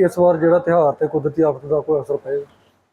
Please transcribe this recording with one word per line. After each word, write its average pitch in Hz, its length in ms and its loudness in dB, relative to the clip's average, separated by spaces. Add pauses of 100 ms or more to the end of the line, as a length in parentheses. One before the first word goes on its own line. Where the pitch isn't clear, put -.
ਇਸ 175 140 -2
ਵਾਰ 175 180 4
ਜਿਹੜਾ 165 220 2
ਤਿਉਹਾਰ 170 340 2
ਤੇ 156 140 -2
ਕੁਦਰਤੀ 151 340 -4
ਆਫਤ 143 240 0
ਦਾ 147 140 -2
ਕੋਈ 147 220 -2
ਅਸਰ 139 160 -4
ਪਏਗਾ? 139 280 -8 (480)